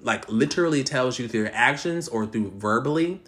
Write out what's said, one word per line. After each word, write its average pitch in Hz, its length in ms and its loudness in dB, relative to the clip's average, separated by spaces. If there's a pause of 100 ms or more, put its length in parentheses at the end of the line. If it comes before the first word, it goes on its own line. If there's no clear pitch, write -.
like, 110 280 -2
literally 147 540 2
tells 127 360 0
you 120 80 -6
through 110 160 0
their 107 120 -4
actions 143 520 0
or 110 180 -2
through 107 260 -4
verbally 143 760 0